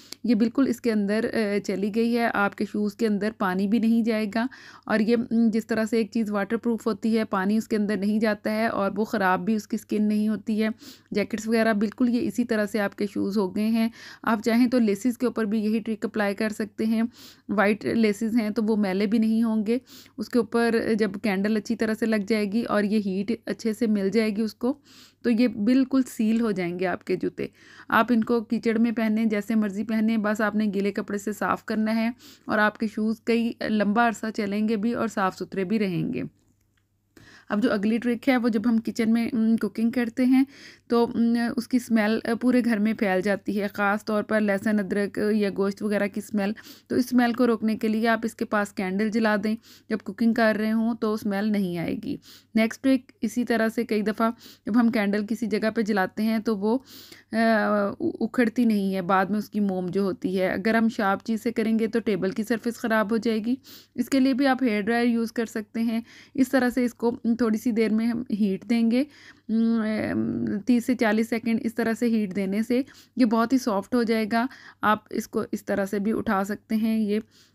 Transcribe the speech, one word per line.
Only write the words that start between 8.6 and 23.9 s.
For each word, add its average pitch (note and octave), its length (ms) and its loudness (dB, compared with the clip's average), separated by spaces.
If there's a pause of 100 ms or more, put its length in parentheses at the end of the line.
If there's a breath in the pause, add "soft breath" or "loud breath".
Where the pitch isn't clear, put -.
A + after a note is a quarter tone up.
और G3 220 -2
वो G3 140 -2
ख़राब F#3+ 360 0
भी G#3+ 160 0
उसकी G#3 200 -4
स्किन G#3+ 280 -2
नहीं G#3+ 240 0
होती G#3+ 300 -2
है। A3 140 0 (400 loud breath)
जैकेट्स G#3 360 -4
वगैरह A3+ 260 2
बिल्कुल A3 340 0
ये A#3+ 120 0
इसी A3+ 240 -2
तरह G#3+ 220 0
से G#3 120 -4
आपके G3+ 280 -2
शूज़ G3+ 320 -2
हो F#3+ 100 2
गए G#3 220 -2
हैं। A3+ 200 2 (340 loud breath)
आप A3 160 0
चाहें A#3 280 4
तो B3+ 100 2
लेसेस A3 380 2
के B3 100 -2
ऊपर A3+ 200 -2
भी G#3+ 140 0
यही G#3+ 200 0
ट्रिक G#3+ 240 -6
अप्लाई G3+ 300 -2
कर G#3+ 180 -2
सकते G#3+ 320 -6
हैं। A3+ 240 2 (420 loud breath)
वाइट G3+ 360 2
लेसेस A3 480 0
हैं G#3+ 180 0
तो A3+ 100 -2
वो G#3+ 140 2
मैले G3+ 300 0
भी A3 120 0
नहीं A3 260 2
होंगे। A3 360 0 (380 loud breath)
उसके A#3 200 -2
ऊपर A#3 220 0 (340)
जब G3+ 220 0
कैंडल G3+ 400 0
अच्छी A3 180 -4
तरह A3 200 -2
से A3+ 120 -2
लग G#3+ 200 0
जाएगी G#3+ 380 0
और G#3 200 0
ये G#3+ 140 2
हीट G3+ 500 -2
अच्छे A3 260 -2
से A#3+ 120 -2
मिल G3+ 240 2